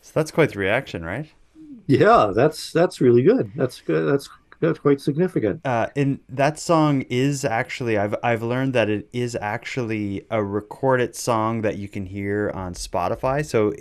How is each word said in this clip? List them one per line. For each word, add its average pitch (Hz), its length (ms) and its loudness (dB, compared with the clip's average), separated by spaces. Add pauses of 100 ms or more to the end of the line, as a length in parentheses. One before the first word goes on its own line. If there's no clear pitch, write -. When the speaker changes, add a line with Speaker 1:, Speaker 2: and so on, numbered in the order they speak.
Speaker 1:
So - 140 -20
that's 156 160 0
quite 151 220 2
the 101 60 -8
reaction, 101 440 -2
right? 110 260 -6 (580)
Speaker 2:
Yeah, 143 460 6
that's, 139 380 0
that's 175 300 0
really 123 220 6
good. 190 320 2
That's 135 260 -4
good. 156 300 0
That's, 139 180 -2 (300)
that's - 200 0
quite 143 200 2
significant. 135 640 -2
Speaker 1:
Uh, 120 320 0
and 139 320 0
that 131 320 0
song 151 440 2
is 135 420 -2
actually, 117 520 -2
I've, 104 260 0
I've 117 180 0
learned 127 320 -2
that 110 160 2
it 104 240 -4
is 123 260 -4
actually 107 920 -6
a 110 120 0
recorded 117 720 0
song 113 460 0
that 98 160 -2
you 101 100 -10
can 98 180 -8
hear 101 500 -4
on 92 180 -8
Spotify. 117 720 -4
So 107 360 2